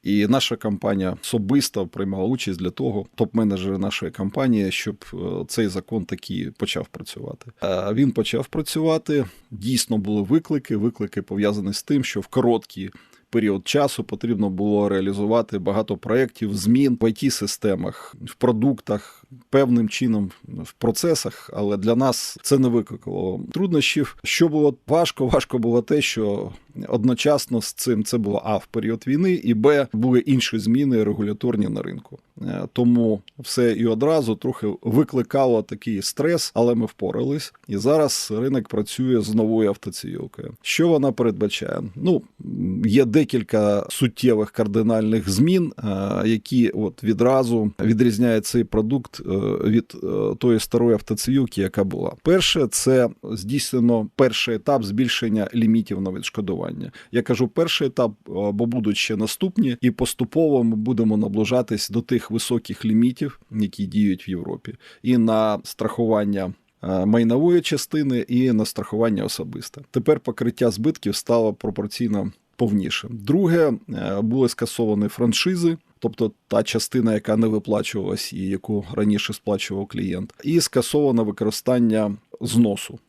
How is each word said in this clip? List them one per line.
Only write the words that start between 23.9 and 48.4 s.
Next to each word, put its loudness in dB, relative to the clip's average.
Що 2
було 4
важко? 0
Важко 0
було 2
те, 0
що -4
одночасно 2
з -8
цим 0
це -2
було, 0
а, 0
в -4
період -4
війни, 2
і, 0
б, 4
були 4
інші 0
зміни 2
регуляторні 0
на -4
ринку. -12
Е, -6
тому 4
все 0
і 0
одразу 2
трохи -6
викликало 2
такий -6
стрес, -2
але 4
ми 0
впорались. -6
І -4
зараз 2
ринок -2
працює 0
з -2
новою 4
автоцивілкою. -8
Що 0
вона 4
передбачає? -2
Ну, 2
є 4
декілька 0
суттєвих 0
кардинальних 0
змін, 2
е, -14
які 2
от -4
відразу 2
відрізняють 2